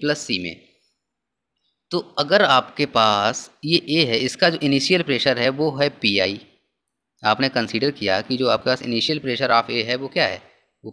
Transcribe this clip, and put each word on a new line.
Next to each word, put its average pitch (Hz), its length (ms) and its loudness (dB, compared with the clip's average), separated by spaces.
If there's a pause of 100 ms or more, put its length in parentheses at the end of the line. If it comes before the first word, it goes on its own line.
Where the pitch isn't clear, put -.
प्लस 151 200 -2
सी 98 180 -6
में। 85 160 -8 (1400)
तो 175 80 -4 (200)
अगर 180 260 2
आपके 139 440 2
पास 107 640 2 (140)
ये 165 140 2 (120)
ए 160 140 2
है, 117 140 0
इसका 131 320 0
जो 165 120 -2
इनिशियल 143 400 2
प्रेशर 131 360 0
है 120 120 2
वो 147 260 -2
है 143 120 2 (100)
पीआई। 98 420 0 (840)
आपने 110 280 2
कंसीडर 117 420 -2
किया 98 280 0
कि 127 160 -4
जो 127 120 0
आपके 110 220 0
पास 127 120 -2
initial 123 380 -4
pressure 131 320 -4
of 117 180 2
A 120 140 -2
है 120 120 -4
वो 135 120 -8
क्या 160 180 0
है, 92 100 -4 (480)
वो 147 80 -14